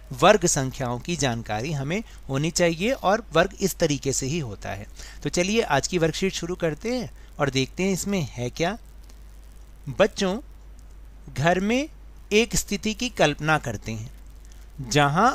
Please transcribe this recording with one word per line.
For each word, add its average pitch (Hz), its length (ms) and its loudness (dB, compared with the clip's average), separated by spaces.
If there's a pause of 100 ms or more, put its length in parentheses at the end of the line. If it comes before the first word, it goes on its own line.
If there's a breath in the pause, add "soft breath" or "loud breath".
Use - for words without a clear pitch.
(140 loud breath)
वर्ग 170 320 8
संख्याओं 131 540 0
की 170 160 -4
जानकारी 117 560 -2
हमें 151 320 -2 (260 loud breath)
होनी 143 220 0
चाहिए 175 400 2
और 214 420 0
वर्ग 180 280 4
इस 196 140 0
तरीके 139 380 0
से - 120 -2
ही 156 140 -2
होता 110 300 -8
है। 101 180 -8 (360 loud breath)
तो 147 60 -2
चलिए 196 320 2
आज 139 260 2
की 180 100 0
वर्कशीट 165 360 2
शुरू 170 220 -6
करते 175 420 -4
हैं 208 120 -6 (300 soft breath)
और 143 100 2
देखते 131 340 0
हैं 196 100 2
इसमें 190 280 0 (100)
है 123 180 -6
क्या। 175 280 -2 (1200)
बच्चों, 196 380 2 (960)
घर 170 260 2
में 247 280 0 (440)
एक 214 240 4
स्थिति 202 380 0
की 240 160 -2
कल्पना 151 480 2
करते 110 340 -6
हैं - 1000 -12
जहां 151 460 4